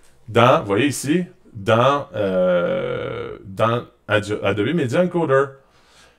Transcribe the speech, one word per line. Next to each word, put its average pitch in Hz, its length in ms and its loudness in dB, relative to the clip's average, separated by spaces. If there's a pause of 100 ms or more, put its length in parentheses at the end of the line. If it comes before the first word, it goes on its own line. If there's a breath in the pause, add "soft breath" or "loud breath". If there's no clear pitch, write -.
(280 soft breath)
dans, 117 320 4
vous 110 60 -10
voyez 104 200 0
ici, 151 380 -2 (280)
dans, 117 640 2
euh, 90 1300 -2
dans 110 380 -2 (240)
Ado-, 104 380 -2
Adobe 101 300 0
Media 151 280 0
Encoder. 156 440 2 (720 soft breath)